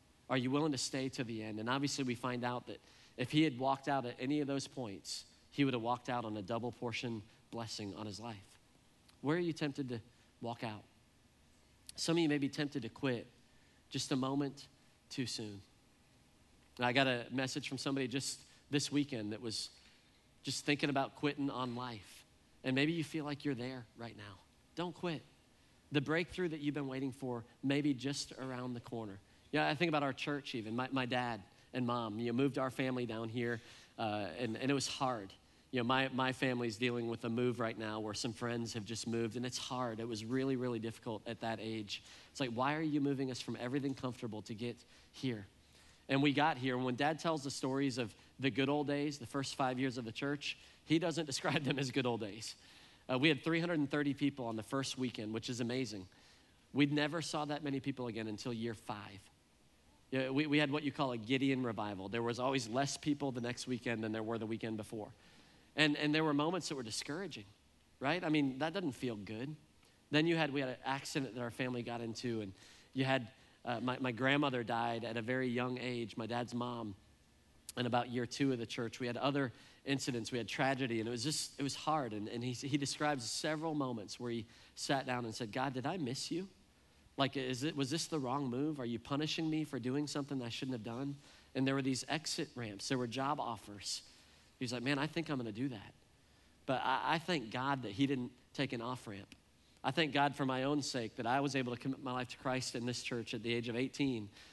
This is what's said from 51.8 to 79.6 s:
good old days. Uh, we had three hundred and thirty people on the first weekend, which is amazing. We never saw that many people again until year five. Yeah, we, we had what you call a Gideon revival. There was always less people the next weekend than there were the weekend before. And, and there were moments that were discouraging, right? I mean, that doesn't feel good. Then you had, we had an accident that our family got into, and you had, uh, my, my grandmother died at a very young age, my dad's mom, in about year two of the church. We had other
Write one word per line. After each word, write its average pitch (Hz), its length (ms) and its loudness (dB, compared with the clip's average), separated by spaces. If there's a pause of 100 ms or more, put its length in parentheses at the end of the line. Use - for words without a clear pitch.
good 127 160 2
old 117 140 2
days. 107 340 -8 (560)
Uh, 127 80 4
we 143 100 6
had 135 160 4
three 165 160 4
hundred 175 180 2
and 143 120 2
thirty 143 240 2
people 139 320 0
on 113 100 -2
the 110 60 -4
first 135 360 -2
weekend, 113 360 -2
which 110 160 -4
is 123 100 -4
amazing. 113 460 -2 (640)
We 147 140 6
never 147 340 2
saw 151 260 -2
that 147 160 -2
many 139 180 0
people 127 260 -4
again 110 220 -4
until 107 260 -4
year 113 200 -2
five. 101 460 -8 (880)
Yeah, 131 200 0
we, 143 160 2
we 147 100 4
had 147 140 6
what 147 120 0
you 139 100 0
call 135 200 0
a 120 60 -2
Gideon 131 440 2
revival. 104 460 -2
There 117 140 0
was 117 160 2
always 127 300 2
less 135 280 0
people 143 340 0
the 123 120 -4
next 120 240 -4
weekend 120 360 -2
than 110 100 0
there 110 100 0
were 113 160 -2
the 113 80 -2
weekend 113 320 -2
before. 107 300 -6 (680)
And, 147 220 6
and 151 160 4
there 160 100 4
were 151 80 4
moments 156 380 2
that 156 60 -2
were 131 60 -4
discouraging, 135 640 -6 (560)
right? 160 240 0
I 160 60 2
mean, 139 280 4
that 156 140 2
doesn't 175 200 0
feel 117 240 -2
good. 110 380 -6 (560)
Then 151 160 6
you 170 80 6
had, 160 160 4
we 139 100 0
had 131 100 -2
an 123 140 -6
accident 135 500 -2
that 123 80 -4
our 117 80 -2
family 123 320 -2
got 117 180 -4
into, 113 400 -2
and 98 120 -6 (420)
you 135 100 2
had, 131 240 2 (380)
uh, 120 140 0
my, 127 200 0
my 127 100 0
grandmother 131 540 4
died 117 400 0
at 113 140 -2
a 117 40 -2
very 127 260 0
young 123 300 0
age, 120 380 -4
my 113 100 -4
dad's 117 280 -2
mom, 120 400 -4 (800)
in 123 80 2
about 120 240 4
year 120 160 0
two 135 260 2
of 127 80 2
the 117 80 -2
church. 113 320 -4
We 127 80 -2
had 117 120 -2
other 135 340 2 (320)